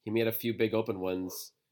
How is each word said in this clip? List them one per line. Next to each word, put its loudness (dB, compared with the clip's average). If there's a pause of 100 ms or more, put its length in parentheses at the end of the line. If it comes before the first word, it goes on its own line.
he -6
made 4
a 2
few -2
big 2
open 0
ones -4 (200)